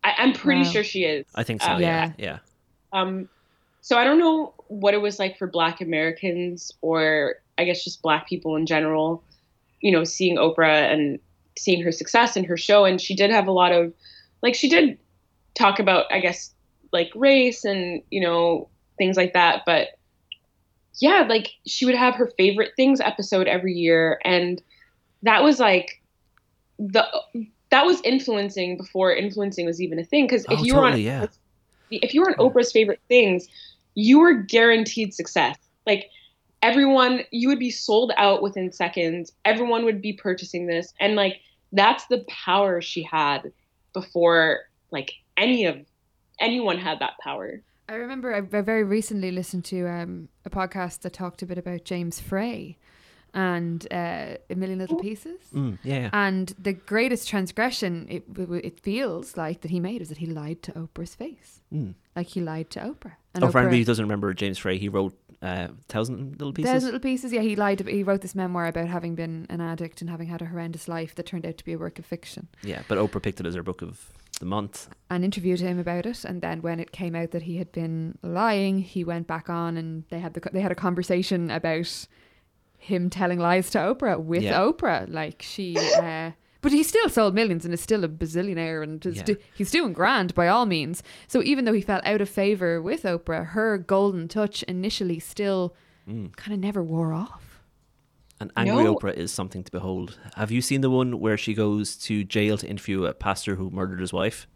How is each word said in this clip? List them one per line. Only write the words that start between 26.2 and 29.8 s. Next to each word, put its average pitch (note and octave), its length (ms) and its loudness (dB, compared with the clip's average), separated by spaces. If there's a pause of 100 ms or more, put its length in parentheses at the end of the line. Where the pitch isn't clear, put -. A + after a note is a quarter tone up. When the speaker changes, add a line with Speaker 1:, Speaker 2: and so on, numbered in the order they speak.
Speaker 1:
the, G#3 260 2 (680)
that C#4+ 160 6
was F4+ 160 4
influencing G3+ 720 0
before F#3 380 2
influencing G3 520 -2
was E3+ 140 -4